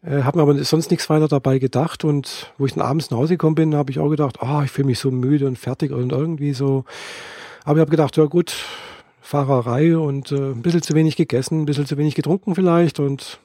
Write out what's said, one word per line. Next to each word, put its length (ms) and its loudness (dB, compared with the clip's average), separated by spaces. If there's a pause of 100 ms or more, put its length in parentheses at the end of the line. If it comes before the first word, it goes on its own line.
Äh, 200 -2
habe 160 0
mir 60 6
aber 200 4
sonst 260 0
nichts 200 0
weiter 180 4
dabei 300 2
gedacht 460 -2
und 520 -4
wo 80 -2
ich 80 0
dann 100 -2
abends 280 -2
nach 80 -2
Hause 160 2
gekommen 200 2
bin, 200 2
habe 160 0
ich 80 -4
auch 100 0
gedacht, 320 -2
„Ah, 240 -2
ich 60 -4
fühle 160 -2
mich 120 0
so 120 0
müde 360 2
und 120 -4
fertig 340 -4
und 180 -2
irgendwie 440 -2
so.“ 320 0 (800)
Aber 120 2
ich 60 4
habe 80 2
gedacht, 260 2
„Ja 80 6
gut, 300 0 (680)
Fahrerei 800 2
und, 340 -2
äh, 40 -2 (160)
ein 100 -8
bisschen 180 2
zu 140 -2
wenig 220 4
gegessen, 440 0
ein 60 -2
bisschen 180 0
zu 140 -4
wenig 160 0
getrunken 400 0
vielleicht.“ 440 4
Und 460 -4